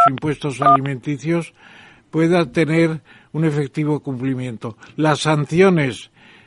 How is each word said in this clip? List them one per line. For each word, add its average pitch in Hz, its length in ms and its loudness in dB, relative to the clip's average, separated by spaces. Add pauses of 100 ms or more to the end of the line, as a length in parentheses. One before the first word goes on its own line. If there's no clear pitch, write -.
(100)
impuestos 135 520 -4
alimenticios 147 920 0 (580)
pueda 165 400 2
tener 160 500 0 (320)
un 156 120 -2
efectivo 147 540 -2
cumplimiento. 127 800 -6 (180)
Las 151 240 0
sanciones 156 920 2 (360)